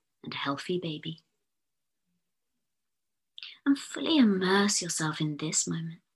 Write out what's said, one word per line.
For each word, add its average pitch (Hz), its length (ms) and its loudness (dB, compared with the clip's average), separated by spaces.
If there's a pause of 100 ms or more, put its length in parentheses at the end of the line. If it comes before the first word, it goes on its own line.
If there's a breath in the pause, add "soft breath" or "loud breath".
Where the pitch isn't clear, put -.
(220)
and - 120 -10
healthy 143 440 -4
baby. 160 420 -8 (2500 loud breath)
And 277 120 4
fully 311 380 -2
immerse 202 640 4
yourself 160 400 -2
in 151 160 0
this 156 300 -2
moment, 165 340 -6 (160)